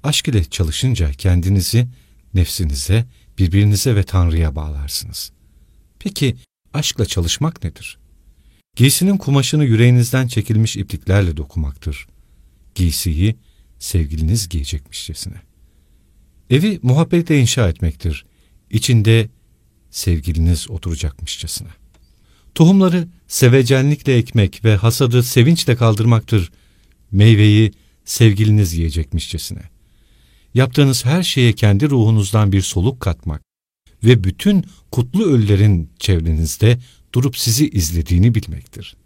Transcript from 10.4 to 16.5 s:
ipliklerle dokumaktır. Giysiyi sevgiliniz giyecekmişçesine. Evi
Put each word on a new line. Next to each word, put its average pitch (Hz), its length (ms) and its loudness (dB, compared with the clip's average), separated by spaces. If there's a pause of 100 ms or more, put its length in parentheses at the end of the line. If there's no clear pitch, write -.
ipliklerle 95 600 -2
dokumaktır. 73 680 -8 (680)
Giysiyi 90 600 -2 (440)
sevgiliniz 82 680 -2
giyecekmişçesine. 78 920 -10 (1080)
Evi 170 340 0